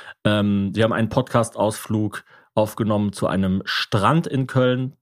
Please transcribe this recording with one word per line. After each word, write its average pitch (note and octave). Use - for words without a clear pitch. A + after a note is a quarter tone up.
Ähm, G2+
wir G#2+
haben A2+
einen A2+
Podcast-Ausflug G#2+
aufgenommen G#2
zu -
einem F#2+
Strand A#2
in B2+
Köln, B2+